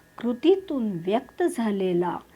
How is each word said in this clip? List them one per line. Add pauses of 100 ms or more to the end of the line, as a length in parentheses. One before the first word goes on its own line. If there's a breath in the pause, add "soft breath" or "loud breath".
(180 loud breath)
कृतीतून
व्यक्त
झालेला (180 loud breath)